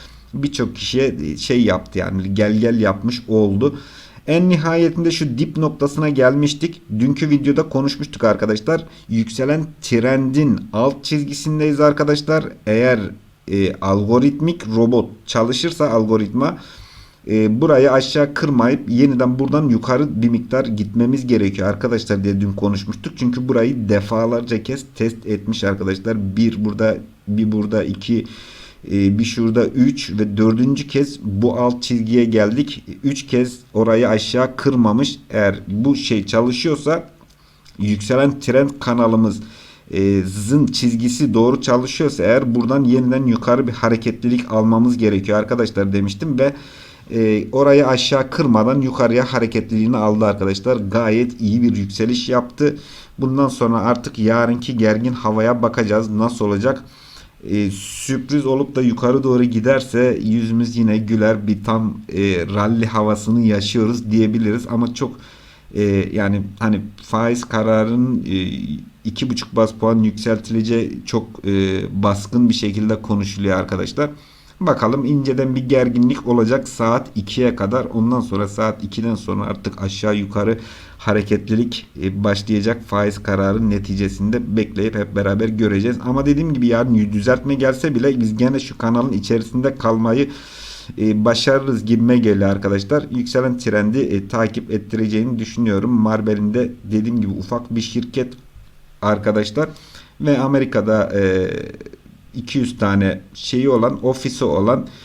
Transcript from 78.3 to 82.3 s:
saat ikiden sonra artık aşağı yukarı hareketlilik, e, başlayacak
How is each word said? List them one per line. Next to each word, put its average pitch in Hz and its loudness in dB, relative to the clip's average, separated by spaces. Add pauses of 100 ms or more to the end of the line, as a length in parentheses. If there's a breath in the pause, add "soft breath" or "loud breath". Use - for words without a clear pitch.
saat 107 -4
ikiden 113 -4
sonra 101 -4
artık 104 -8
aşağı 101 -2
yukarı 104 -2 (380 loud breath)
hareketlilik, 107 -2 (160)
e, 98 -2
başlayacak 104 0